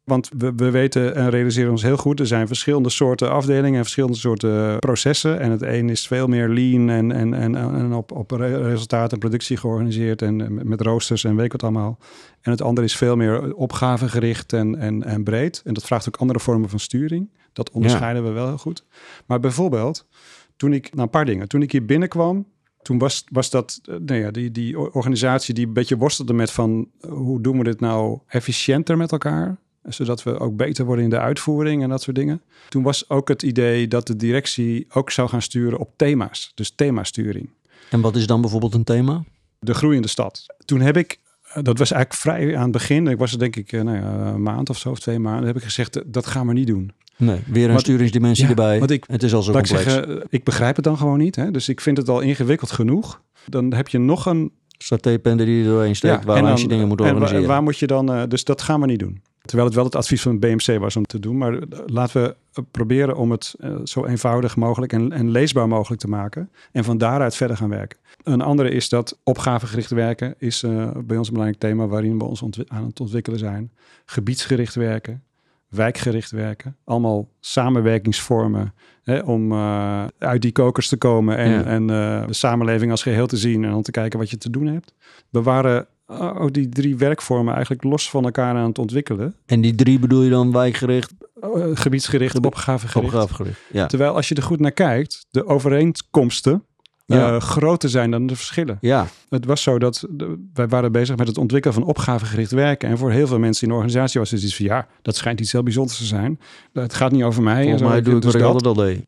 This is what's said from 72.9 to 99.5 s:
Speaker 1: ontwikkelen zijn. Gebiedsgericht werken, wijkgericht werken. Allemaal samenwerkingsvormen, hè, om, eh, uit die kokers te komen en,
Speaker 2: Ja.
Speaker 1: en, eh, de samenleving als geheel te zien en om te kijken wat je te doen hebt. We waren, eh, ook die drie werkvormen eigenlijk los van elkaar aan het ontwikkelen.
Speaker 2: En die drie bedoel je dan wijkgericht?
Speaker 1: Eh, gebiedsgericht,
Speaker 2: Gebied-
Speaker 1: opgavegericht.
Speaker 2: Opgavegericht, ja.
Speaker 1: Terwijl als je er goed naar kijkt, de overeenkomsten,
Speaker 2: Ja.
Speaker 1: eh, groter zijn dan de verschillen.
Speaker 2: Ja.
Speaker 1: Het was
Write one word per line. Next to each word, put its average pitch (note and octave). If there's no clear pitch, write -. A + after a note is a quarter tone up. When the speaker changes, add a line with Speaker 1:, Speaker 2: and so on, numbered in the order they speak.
Speaker 1:
ontwikkelen A2+
zijn. G#2+
Gebiedsgericht B2
werken, A2+
wijkgericht A2+
werken. A2
Allemaal A2+
samenwerkingsvormen, A2
hè, B2+
om, A2
eh, G#2
uit B2
die A#2
kokers B2+
te C3
komen A2
en, A#2
Speaker 2:
Ja. G#2+
Speaker 1:
en, A2
eh, G#2+
de A2
samenleving A#2
als A2+
geheel A#2+
te A#2+
zien A2
en G#2
om G#2+
te G#2+
kijken A2
wat A2
je A#2
te A#2
doen C3+
hebt. D#3
We A#2
waren, B2+
eh, F3
ook C#3+
die C#3
drie C#3
werkvormen B2
eigenlijk B2+
los C#3+
van C3
elkaar B2
aan A#2
het A2+
ontwikkelen. A#2+
Speaker 2:
En A#2
die A2+
drie C3
bedoel B2
je C3
dan B2
wijkgericht? B2
Speaker 1:
Eh, G3
gebiedsgericht, C3
Speaker 2:
Gebied- C3
Speaker 1:
opgavegericht. A#2+
Speaker 2:
Opgavegericht, G2+
ja. G2
Speaker 1:
Terwijl C#3
als C#3+
je D#3+
er C#3+
goed E3
naar D3
kijkt, D3+
de C3
overeenkomsten, C#3+
Speaker 2:
Ja. A#2+
Speaker 1:
eh, A#2
groter D3+
zijn A#2+
dan A#2
de B2+
verschillen. B2
Speaker 2:
Ja. A#2+
Speaker 1:
Het B2
was C#3